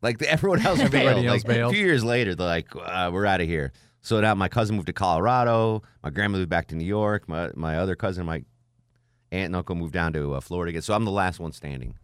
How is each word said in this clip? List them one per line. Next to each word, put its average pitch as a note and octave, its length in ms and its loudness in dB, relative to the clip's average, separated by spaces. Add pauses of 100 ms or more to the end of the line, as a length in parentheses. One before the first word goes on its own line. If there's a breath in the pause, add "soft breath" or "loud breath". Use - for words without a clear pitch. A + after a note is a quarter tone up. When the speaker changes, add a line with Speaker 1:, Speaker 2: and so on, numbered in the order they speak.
Speaker 1:
Like, A2+ 200 -2
<laughs> - 20 -2
everyone E3 360 2
else F#3 180 2
Speaker 2:
Everybody C#3 260 4 (180)
Speaker 1:
bailed. A#2+ 40 2
Speaker 2:
else A#2+ 180 2
Speaker 1:
Like, - 20 -6 (100)
Speaker 2:
bailed. A#2+ 160 2
Speaker 1:
a - 20 2
few G#3 120 2
years C#3+ 180 4
later, A#2 300 2
they're F2+ 120 0
like, E2 300 0
"Uh, F2 340 -2
we're F#2 140 0
outta F#2+ 200 4
here." D#2 280 -2 (300 soft breath)
So A2 180 0
now G#2+ 140 2
my F#2+ 140 0
cousin G#2+ 280 0
moved F2 120 -4
to F2 40 -6
Colorado. A2+ 920 2 (200 soft breath)
My D2+ 80 -6
grandma G2+ 260 0
moved F#2 140 0
back E2+ 180 0
to D#2+ 60 -10
New E2 100 -4
York. G#2 420 -2
My, E2 280 -4
my D#2+ 240 -4
other F#2 180 -2
cousin, F2+ 300 -4
my D#2+ 180 -6 (880)
aunt F#2 140 -2
and F2 100 -4
uncle F2+ 180 -4
moved E2 200 -4
down E2 180 0
to, D2 220 -2
uh, C2+ 60 -4
Florida F2 280 -6
again. E2 140 -6
So G#2+ 100 -4
I'm G#2+ 140 0
the G#2 40 -2
last F#2 300 -2
one E2 120 -10
standing. C2+ 520 -10